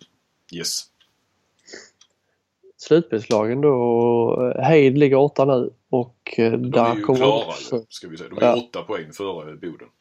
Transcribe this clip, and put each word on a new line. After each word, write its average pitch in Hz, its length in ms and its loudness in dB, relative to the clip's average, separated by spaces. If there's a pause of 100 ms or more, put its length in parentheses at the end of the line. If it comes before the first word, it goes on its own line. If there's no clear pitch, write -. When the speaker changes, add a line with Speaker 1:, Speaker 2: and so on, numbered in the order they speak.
(540)
Speaker 1:
yes. 82 300 -10 (1900)
Speaker 2:
Slutspelslagen 120 840 0
då, 120 960 0
eh, 127 60 -6
Heid 139 340 4
ligger 139 200 4
åtta 143 280 2
nu 131 240 0 (200)
och, - 480 -6
eh, 113 140 2
Speaker 1:
De 123 200 -4
Speaker 2:
där 117 200 2
Speaker 1:
är 117 40 -2
ju 107 60 -6
Speaker 2:
kommer 131 180 0
Speaker 1:
klara, 120 280 2
Speaker 2:
också - 420 -8
Speaker 1:
ska - 180 -18
vi 80 100 -16
säga. 87 120 -16
De - 80 -12
är - 120 0
Speaker 2:
Ja. 120 60 4
Speaker 1:
åtta 120 260 -6
poäng 85 320 -10
före 82 420 -10
Boden 76 320 -16 (140)